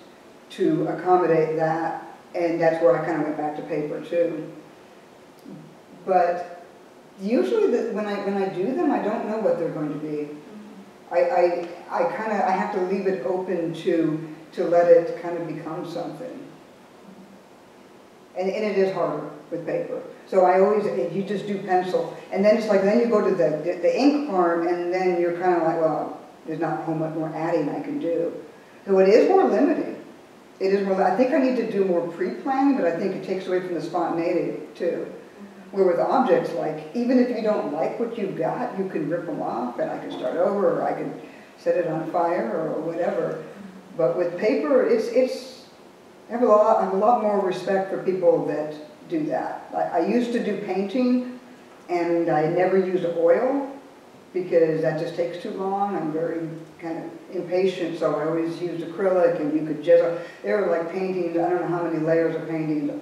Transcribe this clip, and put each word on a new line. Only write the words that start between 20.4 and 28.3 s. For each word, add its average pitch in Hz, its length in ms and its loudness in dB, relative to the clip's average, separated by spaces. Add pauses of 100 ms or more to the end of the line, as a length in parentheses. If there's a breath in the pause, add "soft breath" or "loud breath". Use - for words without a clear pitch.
I 185 140 6
always, 202 260 4 (280)
you 190 100 -2
just 196 220 -6
do 202 140 -4
pencil. 180 560 0 (160 loud breath)
And 196 120 0
then 214 140 6
it's 214 100 -2
like, 196 140 4
then 208 180 4
you 233 60 4
go 208 220 4
to 185 80 2
the, 156 280 2
the, 175 180 -4
the 170 180 2
ink 277 300 4
part, 170 380 2
and 175 240 -2
then 180 300 0
you're 175 120 0
kinda 175 300 2
like, 165 160 0
"Well, - 400 -2 (280)
there's 156 120 -6
not 160 260 -2
how 165 80 -2
much 156 200 -4
more 156 220 -4
adding 160 340 0
I 147 120 -6
can 143 180 -6
do." 165 340 -2 (520 loud breath)